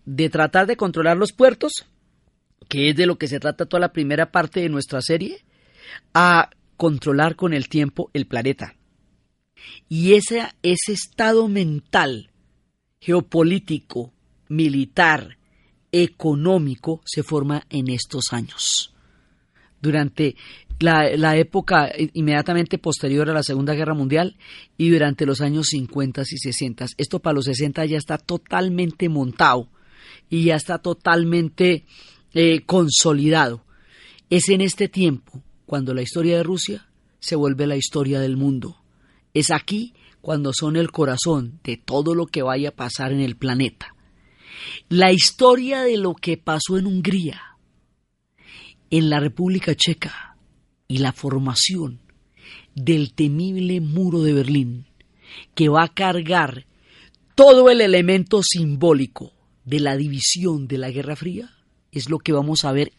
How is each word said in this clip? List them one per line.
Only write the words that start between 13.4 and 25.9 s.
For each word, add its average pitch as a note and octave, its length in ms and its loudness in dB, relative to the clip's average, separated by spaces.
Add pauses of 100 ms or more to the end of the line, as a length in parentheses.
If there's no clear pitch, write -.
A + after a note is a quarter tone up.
militar, D3+ 880 0 (540)
económico, D#3+ 1120 0
se - 180 -6
forma D3 480 -4
en C3 180 -4
estos B2 440 -6
años. - 600 -6 (880)
Durante D3 540 -2 (460)
la, D#3 360 2
la D#3 200 2
época D#3+ 560 2 (220)
inmediatamente D#3+ 640 0
posterior D3 520 -2
a D#3+ 40 -2
la D3+ 100 0
Segunda C#3 300 -2
Guerra D#3 200 -2
Mundial D3+ 420 -2 (400)
y E3 120 2
durante D3+ 360 2
los C#3 160 0
años D3 280 -2
cincuenta C3+ 540 -4